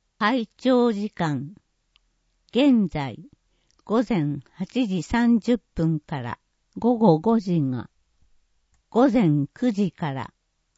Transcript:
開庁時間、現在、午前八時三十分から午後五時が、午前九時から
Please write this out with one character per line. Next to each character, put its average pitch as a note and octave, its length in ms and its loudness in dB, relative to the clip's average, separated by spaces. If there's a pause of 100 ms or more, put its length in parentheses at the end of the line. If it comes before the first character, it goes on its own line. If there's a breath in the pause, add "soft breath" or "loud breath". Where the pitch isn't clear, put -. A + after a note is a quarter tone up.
(180)
開 A3+ 300 0 (100)
庁 B3 340 2
時 G#3 200 -6
間、 D3+ 420 -4 (960)
現 A#3 400 2
在、 C#3 280 -8 (640)
午 A3+ 240 0
前 D3 320 -2 (140)
八 A#3 340 -4
時 F#3 160 -4
三 A#3 360 2
十 A#3 200 -2 (160)
分 D#3+ 240 0
か C#3 220 -10
ら A#2 180 -10 (380)
午 A3+ 200 0
後 F3+ 220 4
五 A3+ 200 0
時 F3 220 0
が、 B2+ 280 -4 (1040)
午 A#3+ 180 4
前 D#3 440 2
九 B3 180 -2
時 G3 200 -2
か D3 220 -8
ら C3 200 -10 (440)